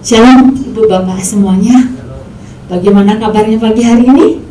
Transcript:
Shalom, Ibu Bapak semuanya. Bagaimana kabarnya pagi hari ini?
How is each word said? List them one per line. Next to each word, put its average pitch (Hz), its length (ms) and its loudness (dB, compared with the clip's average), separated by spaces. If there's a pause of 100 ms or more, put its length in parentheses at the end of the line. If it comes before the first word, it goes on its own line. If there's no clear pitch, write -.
(120)
Shalom, 254 480 4
Ibu 214 320 -2
Bapak 185 320 -4
semuanya. 208 640 0 (800)
Bagaimana 202 480 0
kabarnya 220 400 -2
pagi 220 240 -2
hari 233 320 2
ini? - 400 2